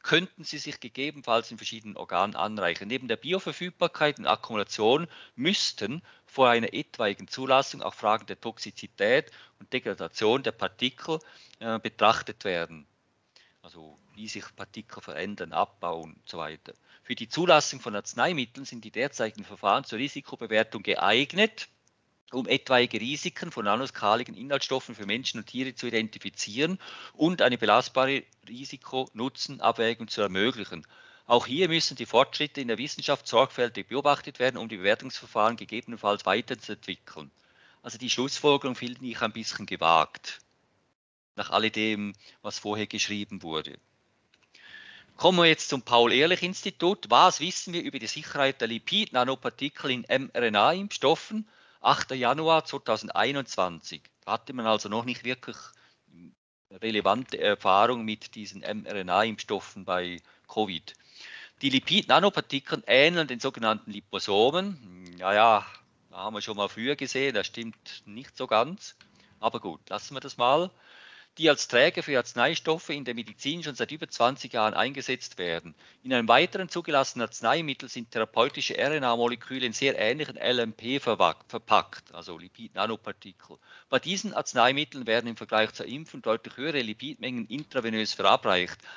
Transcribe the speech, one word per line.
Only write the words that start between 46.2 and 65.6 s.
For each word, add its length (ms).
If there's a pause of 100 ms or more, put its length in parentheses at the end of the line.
Was 320
wissen 320
wir 80
über 180
die 80
Sicherheit 540
der 80
Lipid-Nanopartikel 1200
in 140
M-R-N-A-Impfstoffen? 1400 (380)
Achter 300
Januar 520
zweitausendeinundzwanzig. 1400 (200)
Da 100
hatte 200
man 140
also 200
noch 160
nicht 200
wirklich 340 (1120)
relevante 720
Erfahrung 640
mit 300
diesen 260
M-R-N-A-Impfstoffen 1200
bei 380 (260)
covid. 460 (720)
Die 80
Lipid-Nanopartikel 1120
ähneln 420
den 120
sogenannten 500
Liposomen. 1160 (100)
Naja, 480 (460)